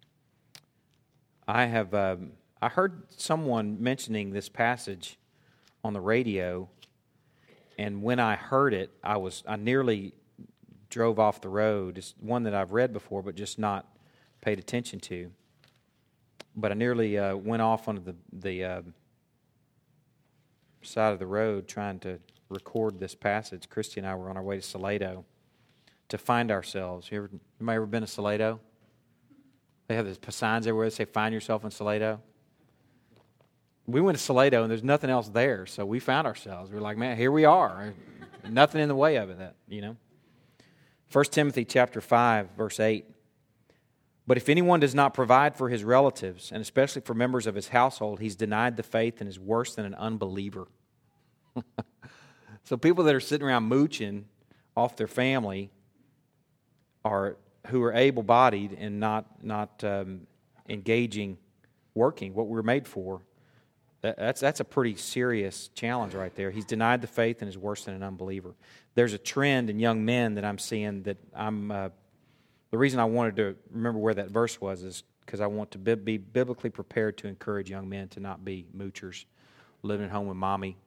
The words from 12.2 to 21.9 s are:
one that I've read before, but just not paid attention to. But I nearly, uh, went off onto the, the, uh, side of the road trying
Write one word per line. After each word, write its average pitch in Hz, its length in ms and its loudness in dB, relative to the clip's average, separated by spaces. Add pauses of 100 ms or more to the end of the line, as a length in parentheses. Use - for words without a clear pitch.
one 117 220 -2
that 107 120 -2
I've 95 180 -2
read 120 200 2
before, 98 300 -8
but 90 140 -10
just 101 220 -10
not 101 280 -4 (560)
paid 104 160 0
attention 110 420 -8
to. 87 300 -12 (1200)
But 107 180 -4
I - 20 -4
nearly, 113 420 0
uh, 98 200 0
went 110 260 -2
off 113 260 0
onto 101 140 -6
the, 87 140 -12 (160)
the, 92 320 -6
uh, 92 180 -8 (2000)
side 110 300 0
of 92 80 -6
the 95 60 -6
road 101 420 -2
trying 101 320 -8